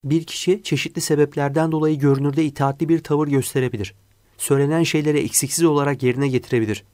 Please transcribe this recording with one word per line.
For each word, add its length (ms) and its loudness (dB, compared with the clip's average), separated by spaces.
Bir 200 0
kişi 380 -2
çeşitli 380 -4
sebeplerden 720 0
dolayı 260 0
görünürde 460 2
itaatli 440 -2
bir 100 2
tavır 300 0
gösterebilir. 680 -2
Söylenen 440 2
şeyleri 360 0
eksiksiz 460 0
olarak 380 2
yerine 260 0
getirebilir. 640 -2